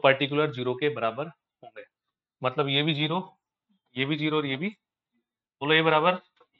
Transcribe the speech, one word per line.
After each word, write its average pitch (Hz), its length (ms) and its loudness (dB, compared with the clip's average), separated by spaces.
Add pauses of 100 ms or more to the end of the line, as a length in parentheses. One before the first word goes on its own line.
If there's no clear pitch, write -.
particular 143 520 2
ज़ीरो 123 220 -4
के 147 140 -2
बराबर 117 380 -4
होंगे। - 560 -20 (580)
मतलब 135 280 -2
ये 139 140 2
भी 160 100 0
ज़ीरो, 151 240 -2 (760)
ये 131 100 -2
भी 147 120 -2
ज़ीरो 151 200 -2
और 151 80 0
ये 135 100 -4
भी। 170 140 -6 (920)
बोलो 147 120 2
ए 160 80 6
बराबर 160 340 4 (440)